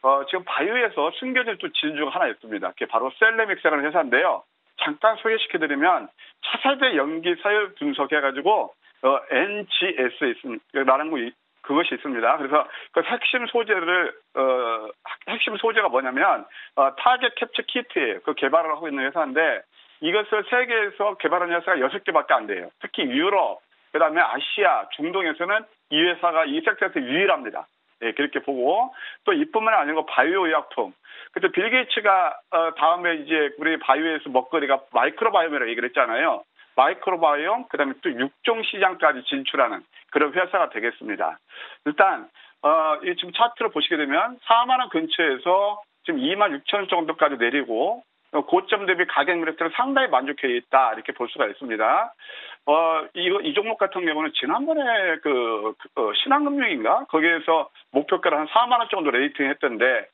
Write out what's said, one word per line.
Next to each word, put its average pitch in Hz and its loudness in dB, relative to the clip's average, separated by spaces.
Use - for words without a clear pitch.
어, 139 4
지금 180 -4
바이오에서 190 -2
숨겨진 247 -4
또 180 -10
진주가 151 -4
하나 175 0
있습니다. 104 -8
그게 - -8
바로 127 -2
셀레믹스라는 196 0
회사인데요. 151 0
잠깐 214 0
소개시켜드리면 165 0
차세대 262 0
연기 160 0
서열 208 0
분석해가지고, 143 0
어, 131 4
엔지에스 151 0
있음-, 117 -6
라는 135 2
거 156 -4
이-, 120 -6
그것이 165 0
있습니다. 127 0
그래서 147 2
그 170 2
핵심 240 -2
소재를, 185 0
어, 120 0
핵심 214 -4
소재가 214 2
뭐냐면, 131 0
어, 170 4
타겟 247 2
캡처 - -6
키트예요. 139 -2
그 147 -2
개발을 156 2
하고 156 -4
있는 139 -4
회사인데, 139 0
이것을 208 0
세계에서 214 0
개발한 175 0
회사가 170 0
여섯 143 -2
개밖에 156 2
안 110 0
돼요. 90 -6
특히 - -6
유럽, 147 0
그다음에 156 2
아시아, 131 2
중동에서는 180 -2
이 151 2
회사가 170 2
이 147 -2
섹터에서 185 -2
유일합니다. 143 -2
예, 113 -4
그렇게 143 -2
보고, 143 -2
또 403 2
이뿐만 233 0
아니고 156 0
바이오 175 0
의약품. 143 -2
그때 180 0
빌 196 0
게이츠가, 208 0
어, 165 0
다음에 170 2
이제 151 0
우리 156 -2
바이오에서 156 0
먹거리가 135 0
마이크로바이옴이라고 160 2
얘기를 117 -2
했잖아요. 123 0
마이크로바이옴, 165 2
그다음에 135 -2
또 165 -2
육종 139 -2
시장까지 165 2
진출하는 131 -2
그런 151 2
회사가 180 0
되겠습니다. 107 -6
일단, 156 0
어, 156 2
이 180 -4
지금 175 -10
차트를 233 0
보시게 - -2
되면 165 0
사만 240 4
원 247 -2
근처에서 175 0
지금 151 -2
이만 202 2
육천 202 -4
원 185 -6
정도까지 156 0
내리고, 123 -2
어, 151 2
고점 196 0
대비 180 2
가격 165 0
메리트를 160 -2
상당히 269 0
만족해 135 0
있다, 123 2
이렇게 110 -10
볼 120 -6
수가 127 -2
있습니다. 113 -2
어, 160 2
이, 175 -2
이 151 -4
종목 214 -4
같은 185 -2
경우는 151 -2
지난번에 277 -2
그, 113 0
그, - -8
어, 107 0
신한금융인가? 262 0
거기에서 160 0
목표가를 156 0
한 156 -2
사만 240 4
원 220 -4
정도 165 0
레이팅 139 0
했던데 120 0